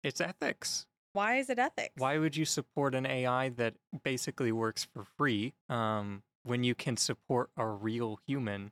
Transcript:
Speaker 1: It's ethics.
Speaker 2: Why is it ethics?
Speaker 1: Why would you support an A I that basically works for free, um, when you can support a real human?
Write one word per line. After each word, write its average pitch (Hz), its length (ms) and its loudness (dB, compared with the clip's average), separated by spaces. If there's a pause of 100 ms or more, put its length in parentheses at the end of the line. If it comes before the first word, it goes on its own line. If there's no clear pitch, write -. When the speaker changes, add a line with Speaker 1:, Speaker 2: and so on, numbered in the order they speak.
Speaker 1:
It's - 180 -2
ethics. - 640 -4 (280)
Speaker 2:
Why 214 240 2
is 269 120 0
it 247 80 0
ethics? - 400 0
Speaker 1:
Why 135 220 2
would 156 180 2
you 156 80 2
support 139 480 0
an 131 140 0
A 131 180 0
I 127 240 2
that 117 240 0 (300)
basically 131 480 0
works 113 340 0
for - 180 -12
free, 123 520 0 (120)
um, 107 540 0 (220)
when 123 200 0
you 123 120 4
can 123 200 -2
support - 640 0
a 117 80 0
real 110 600 -4
human? 104 440 -2